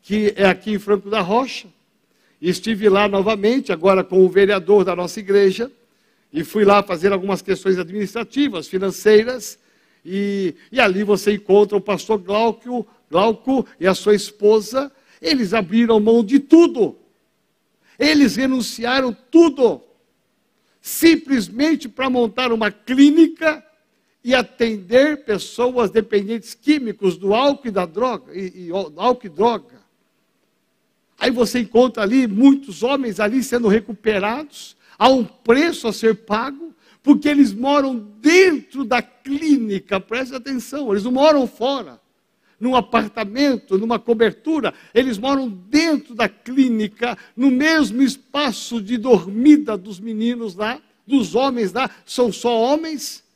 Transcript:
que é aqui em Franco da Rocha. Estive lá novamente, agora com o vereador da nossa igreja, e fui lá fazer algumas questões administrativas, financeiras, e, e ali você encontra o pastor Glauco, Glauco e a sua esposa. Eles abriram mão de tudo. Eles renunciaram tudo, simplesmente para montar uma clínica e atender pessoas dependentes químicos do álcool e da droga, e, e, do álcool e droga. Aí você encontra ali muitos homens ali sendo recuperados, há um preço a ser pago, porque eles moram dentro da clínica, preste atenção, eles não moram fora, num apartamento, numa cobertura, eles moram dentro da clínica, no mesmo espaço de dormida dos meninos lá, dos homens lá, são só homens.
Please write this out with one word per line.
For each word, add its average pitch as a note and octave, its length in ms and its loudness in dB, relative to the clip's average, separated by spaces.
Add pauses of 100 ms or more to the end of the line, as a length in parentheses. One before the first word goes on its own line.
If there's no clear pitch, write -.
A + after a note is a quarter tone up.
que G#3 360 -2
é G3 100 2
aqui F#3 260 -2
em G3+ 60 -4
Franco G3+ 320 -4
da G#3+ 100 -2
Rocha. G#3+ 480 -4 (720)
Estive G3 480 -2
lá G3+ 200 4
novamente, G#3 640 -2
agora F#3 320 2
com F#3 200 4
o F#3 40 4
vereador F#3+ 560 2
da F3+ 100 -2
nossa F3+ 260 -8
igreja, G3+ 520 0 (600)
e D3+ 120 -6
fui G#3 200 0
lá G3+ 180 6
fazer G3 300 -2
algumas F#3+ 300 -4
questões F#3+ 360 -2
administrativas, G3+ 880 -6
financeiras, G#3+ 920 0 (460)
e, G3 500 -4 (160)
e B3 80 -2
ali G3+ 240 2
você G3+ 300 0
encontra G3+ 440 2
o F#3+ 40 0
pastor G#3 380 -4
Glauco, A3+ 680 -4 (240)
Glauco A3 560 0 (140)
e E3+ 60 -2
a F#3+ 80 2
sua G#3 200 2
esposa. G#3+ 760 -2 (280)
Eles B3 320 -2
abriram A3 460 2
mão A3+ 240 4
de A#3 160 2
tudo. C4 580 4 (1040)
Eles C#4+ 380 4
renunciaram B3+ 760 -2 (160)
tudo, C4+ 520 4 (960)
simplesmente C4+ 1080 0
para C4 200 -6
montar B3 440 0
uma A3 180 -2
clínica D4+ 920 2 (580)
e A#3+ 120 0
atender A#3+ 880 0
pessoas A#3 680 -4
dependentes G#3+ 640 -4
químicos A3 640 -2
do F#3+ 160 -2
álcool C#4 360 0
e - 20 -8
da F#3 160 -2
droga, G#3 500 -6
e, F#3 300 -12
e, - 20 -14
do E3+ 320 -8
álcool B3 260 -2
e F3+ 40 -14
droga. F#3 500 -4 (1400)
Aí B3 120 0
você B3 300 -2
encontra A#3 420 0
ali B3 240 2
muitos A3 560 2
homens B3 380 -4
ali A3 220 0
sendo A#3 260 -2
recuperados, A3 1080 -4 (220)
há A3+ 100 4
um C4 160 4
preço C#4+ 640 0
a G#3 40 -4
ser A3 220 0
pago, C#4 600 -8 (280)
porque C#4+ 260 2
eles C#4 260 2
moram C4+ 420 -2 (240)
dentro D4 640 2
da A3+ 160 -2
clínica, A#3+ 1000 -4
preste B3 340 -8
atenção, C4 560 -8
eles G3 140 -2
não B3 80 -4
moram C#4 340 4
fora, A3 540 -8 (600)
num B3+ 140 -2
apartamento, A3+ 1040 -2
numa A3+ 220 -2
cobertura, A3+ 760 -2 (180)
eles B3+ 240 0
moram C4 320 -2
dentro A#3+ 640 -2
da G#3+ 140 -2
clínica, A#3 880 -2 (200)
no C4 160 2
mesmo C4+ 500 0
espaço A#3+ 800 -6
de A3+ 160 -6
dormida A3 800 2
dos F#3 220 -16
meninos A3+ 560 -6
lá, A3 260 -8 (240)
dos G3+ 300 0
homens A#3+ 360 -2
lá, A#3+ 160 -4 (160)
são B3 280 -2
só A#3 280 -2
homens. D4+ 760 -4